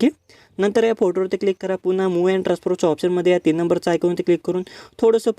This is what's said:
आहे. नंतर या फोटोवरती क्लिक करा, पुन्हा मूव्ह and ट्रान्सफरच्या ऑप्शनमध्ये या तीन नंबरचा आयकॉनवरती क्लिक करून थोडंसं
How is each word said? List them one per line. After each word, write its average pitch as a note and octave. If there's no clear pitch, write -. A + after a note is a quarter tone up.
आहे. B3
नंतर G#3
या A3+
फोटोवरती F#3+
क्लिक F#3+
करा, F#3+
पुन्हा F#3
मूव्ह F3+
and F#3
ट्रान्सफरच्या F3+
ऑप्शनमध्ये F3+
या F3
तीन D#3
नंबरचा E3+
आयकॉनवरती F3
क्लिक E3+
करून F3+
थोडंसं A3+